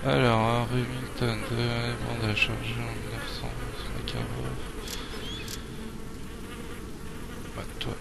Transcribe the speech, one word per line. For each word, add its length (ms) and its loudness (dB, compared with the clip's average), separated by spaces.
Alors, 360 8
hein, 280 6
Remington, 680 2
de 80 2
la 360 2
bande 360 0
à 60 4
charger 400 2
en 160 -2
mille 220 -4
neuf 160 -4
cent, 120 -4
c'est 140 -2
macabre. 220 -2
Bah, 60 -4
toi. 220 -2